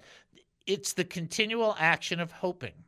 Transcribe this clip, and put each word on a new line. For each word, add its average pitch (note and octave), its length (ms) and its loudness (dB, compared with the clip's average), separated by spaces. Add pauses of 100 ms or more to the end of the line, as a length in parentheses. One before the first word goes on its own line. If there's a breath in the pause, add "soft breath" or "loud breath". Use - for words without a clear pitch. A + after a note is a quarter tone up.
(640 soft breath)
It's - 280 -2
the F3+ 120 0
continual G#3+ 760 0
action E3 400 2
of E3+ 100 -2
hoping. - 440 -4 (140)